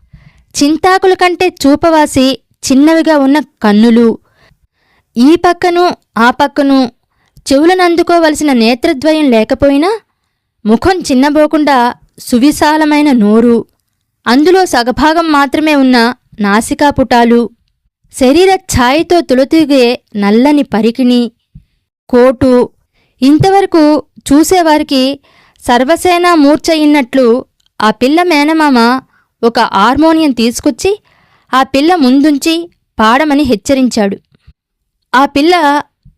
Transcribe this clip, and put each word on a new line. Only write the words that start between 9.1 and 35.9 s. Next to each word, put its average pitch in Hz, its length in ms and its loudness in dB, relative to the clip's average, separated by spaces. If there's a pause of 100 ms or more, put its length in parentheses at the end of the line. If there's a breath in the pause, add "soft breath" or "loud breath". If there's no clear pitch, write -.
లేకపోయినా, 277 680 0 (680)
ముఖం 320 340 0
చిన్నబోకుండా 285 960 0 (240)
సువిశాలమైన 294 960 0
నోరు, 233 520 2 (640)
అందులో 320 380 2
సగభాగం 302 680 -2
మాత్రమే 294 420 0
ఉన్న 254 400 0 (260)
నాసికాపుటాలు, 240 1080 0 (720)
శరీర 339 340 2
ఛాయతో 330 680 -2
తులతూగే 269 800 0 (160)
నల్లని 226 460 0
పరికిణి, 233 720 -2 (760)
కోటు, 247 640 0 (520)
ఇంతవరకు 311 800 2 (300)
చూసేవారికి 302 880 0 (400 soft breath)
సర్వసేనా 339 720 0
మూర్ఛయిన్నట్లు 294 1080 0 (360)
ఆ 214 100 0
పిల్ల 285 320 0
మేనమామ 285 800 0 (420)
ఒక 233 180 0
హార్మోనియం 285 680 0
తీసుకొచ్చి 247 720 -4 (520)
ఆ 262 80 2
పిల్ల 285 320 0
ముందుంచి 302 760 0 (300)
పాడమని 277 420 0
హెచ్చరించాడు. 240 760 -2 (960)
ఆ 269 120 2
పిల్ల 294 560 0 (360)